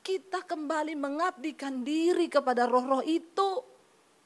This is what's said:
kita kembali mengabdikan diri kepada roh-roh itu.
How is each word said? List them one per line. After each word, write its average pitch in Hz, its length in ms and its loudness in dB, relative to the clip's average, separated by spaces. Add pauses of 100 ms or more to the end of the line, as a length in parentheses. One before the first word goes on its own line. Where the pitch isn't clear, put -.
kita 370 400 -4
kembali 311 560 -4
mengabdikan 277 880 -4
diri 330 480 2
kepada 254 320 4
roh-roh 254 400 2
itu. 359 560 0 (640)